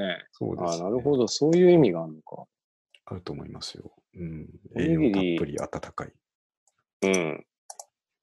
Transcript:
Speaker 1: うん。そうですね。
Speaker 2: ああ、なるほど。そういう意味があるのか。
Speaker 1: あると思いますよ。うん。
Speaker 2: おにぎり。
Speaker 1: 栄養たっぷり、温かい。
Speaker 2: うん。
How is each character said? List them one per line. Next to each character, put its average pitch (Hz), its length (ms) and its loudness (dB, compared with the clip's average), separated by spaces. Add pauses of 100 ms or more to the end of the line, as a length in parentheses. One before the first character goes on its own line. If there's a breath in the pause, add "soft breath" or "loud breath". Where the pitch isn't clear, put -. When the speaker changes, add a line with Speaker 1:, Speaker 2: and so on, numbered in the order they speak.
(420)
Speaker 1:
う 120 40 -4
ん。 - 20 -4
そ 95 60 -4
う - 40 -6
で 87 160 -2
す 85 60 -4
ね。 85 60 -6
Speaker 2:
あ - 20 -4
あ、 - 20 -2
な 120 80 0
る 123 40 -4
ほ 143 160 2
ど。 117 100 2
そ 147 220 0
う 170 80 6
い 180 80 8
う 175 60 10
意 175 60 10
味 120 140 6
が 82 120 -4
あ 82 40 -10
る 78 60 -12
の 78 80 -18
か。 - 240 -16 (600)
Speaker 1:
あ - 80 -12
る 90 80 -10
と 78 120 -10
思 73 120 -12
い 71 40 -14
ま - 120 -14
す - 140 -12
よ。 - 160 -18 (240)
う 87 80 -12
ん。 80 240 -10 (280)
Speaker 2:
お - 40 -4
に 85 80 0
ぎ 82 60 2
り。 - 0 -
Speaker 1:
栄 - 0 -
養 82 180 4
た 98 80 2
っ 95 40 2 (140)
ぷ 80 80 -2
り、 73 140 -8
温 - 340 -8
か - 120 -10
い。 - 80 -18 (880)
Speaker 2:
う 98 40 2
ん。 87 380 0 (760)